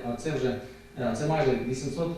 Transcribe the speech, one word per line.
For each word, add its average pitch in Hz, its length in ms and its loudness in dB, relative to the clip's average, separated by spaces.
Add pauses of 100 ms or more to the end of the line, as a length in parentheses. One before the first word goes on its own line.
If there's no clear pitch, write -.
а 120 100 -2
це 156 160 -2
вже, 127 240 2 (440)
е, 120 180 0
це 147 100 0
майже 151 240 4 (160)
вісімсот 147 500 -2